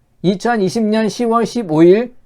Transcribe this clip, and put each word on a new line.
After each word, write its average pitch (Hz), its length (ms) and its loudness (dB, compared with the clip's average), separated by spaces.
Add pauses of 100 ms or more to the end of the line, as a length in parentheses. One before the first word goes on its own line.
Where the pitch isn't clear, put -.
(220)
이천이십 208 640 -2
년 220 240 0
시월 226 360 -2
십오 170 380 -2
일 214 320 4 (100)